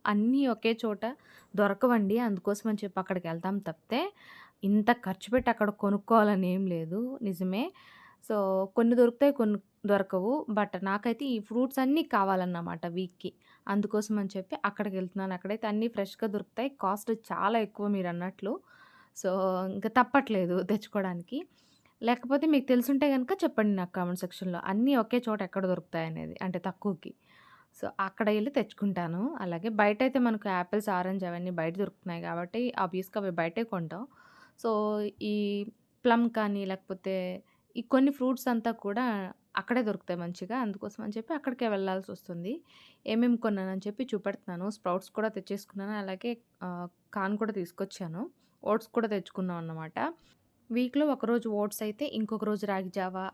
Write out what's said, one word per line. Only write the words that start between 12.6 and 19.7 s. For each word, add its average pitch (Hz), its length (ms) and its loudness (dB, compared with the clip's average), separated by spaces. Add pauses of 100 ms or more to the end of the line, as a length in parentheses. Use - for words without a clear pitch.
వీక్‌కి, 175 420 -6 (380)
అందుకోసం 208 500 0
అని 196 120 -2
చెప్పి 190 260 -8 (100)
అక్కడికి 202 300 -4
వెళ్తున్నాను. 185 380 -4
అక్కడైతే 196 340 -6
అన్నీ 214 200 0
ఫ్రెష్‌గా 214 400 -4
దొరుకుతాయి, 208 420 -4
కాస్ట్ 208 420 -4 (120)
చాలా 190 360 0
ఎక్కువ 208 280 -2
మీరు 196 200 0
అన్నట్లు. 185 460 -4 (640)
So, 190 120 -2 (400)
ఇంకా 202 200 -4